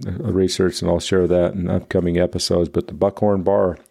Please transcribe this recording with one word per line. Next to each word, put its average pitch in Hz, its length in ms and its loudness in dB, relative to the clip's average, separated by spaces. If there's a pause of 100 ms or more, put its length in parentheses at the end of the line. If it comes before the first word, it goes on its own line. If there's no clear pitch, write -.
a 98 260 -6
research, 92 520 0
and 87 80 0
I'll 85 80 2
share 92 260 0
that 87 300 2
in 90 160 -4
upcoming 87 480 0
episodes. 87 500 0
But - 160 -4
the - 80 -14
Buckhorn 98 480 0
Bar, 95 380 0 (120)